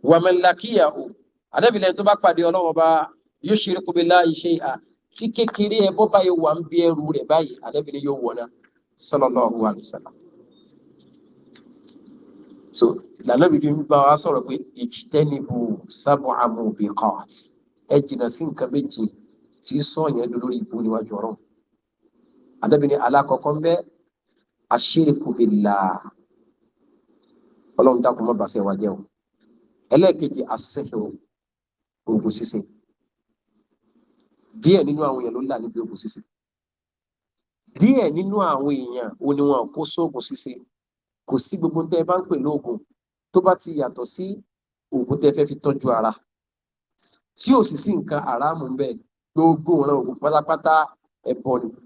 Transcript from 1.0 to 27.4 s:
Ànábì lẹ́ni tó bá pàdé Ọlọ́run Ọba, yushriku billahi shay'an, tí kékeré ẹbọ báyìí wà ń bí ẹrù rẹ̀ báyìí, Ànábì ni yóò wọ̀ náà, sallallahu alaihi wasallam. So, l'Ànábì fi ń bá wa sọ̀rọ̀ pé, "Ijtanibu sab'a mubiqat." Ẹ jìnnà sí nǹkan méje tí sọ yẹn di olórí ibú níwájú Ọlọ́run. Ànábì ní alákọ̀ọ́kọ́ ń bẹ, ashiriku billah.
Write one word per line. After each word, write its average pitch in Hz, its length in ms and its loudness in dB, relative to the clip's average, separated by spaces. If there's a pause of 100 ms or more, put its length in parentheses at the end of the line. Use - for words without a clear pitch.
Ànábì 208 240 4
lẹ́ni 185 180 0
tó 202 80 -6
bá 208 120 6
pàdé 170 260 2
Ọlọ́run 170 260 2
Ọba, 160 180 4 (580)
yushriku 190 480 -2
billahi 170 420 4
shay'an, 165 420 -4 (380)
tí 226 140 -8
kékeré 220 520 -2
ẹbọ 190 280 2
báyìí 190 220 4
wà 160 220 2
ń 165 120 -2
bí 165 180 -4
ẹrù 160 300 2
rẹ̀ 143 140 -4
báyìí, 156 340 2
Ànábì 147 320 -6
ni 139 80 -10
yóò 139 200 -4
wọ̀ 117 140 -4
náà, 120 140 -10 (520)
sallallahu 123 580 0
alaihi 107 260 -2
wasallam. - 300 -16 (2500)
So, - 120 2 (300)
l'Ànábì 131 440 2
fi 151 100 0
ń 147 160 -2
bá 147 120 4
wa 143 180 6
sọ̀rọ̀ 147 280 -2
pé, 131 100 -8 (180)
"Ijtanibu 139 840 -4 (320)
sab'a 131 560 0
mubiqat." 104 840 -4 (600)
Ẹ 139 100 4
jìnnà 131 280 -4
sí 117 160 -8
nǹkan 135 260 -6
méje 127 340 -4 (600)
tí - 140 -4
sọ 151 300 0
yẹn 120 200 -2
di 120 80 -8
olórí 123 220 -4
ibú 110 200 -8
níwájú 110 360 -4
Ọlọ́run. 104 220 -8 (1300)
Ànábì 143 260 4
ní 143 60 2
alákọ̀ọ́kọ́ 139 580 0
ń 151 100 -4
bẹ, 165 120 2 (960)
ashiriku 143 640 2
billah. 101 640 2 (1800)